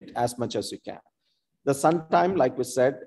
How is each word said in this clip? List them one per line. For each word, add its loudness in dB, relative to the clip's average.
as -2
much -6
as -6
you -12
can. -12
The 2
sun 2
time, 2
like 2
we -2
said, 0